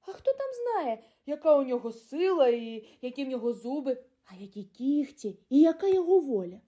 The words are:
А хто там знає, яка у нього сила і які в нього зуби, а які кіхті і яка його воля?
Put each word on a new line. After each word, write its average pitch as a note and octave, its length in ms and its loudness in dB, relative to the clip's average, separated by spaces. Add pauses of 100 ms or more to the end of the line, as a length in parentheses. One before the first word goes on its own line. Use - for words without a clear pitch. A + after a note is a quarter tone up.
А F#4+ 100 -16
хто - 220 -2
там C5+ 140 -4 (160)
знає, D#4+ 400 -2 (220)
яка D4 320 4
у C#4 60 2
нього A#3+ 280 -4
сила D#4 560 0
і A3+ 400 -2 (140)
які B3+ 240 -8
в - 20 -8
нього A#3+ 260 -4
зуби, B3+ 440 -6 (280)
а F#3+ 100 -20
які G3 280 -16
кіхті C4+ 760 -4 (100)
і C4+ 100 4
яка E4 280 4
його F#4 320 4
воля? G#3 480 -4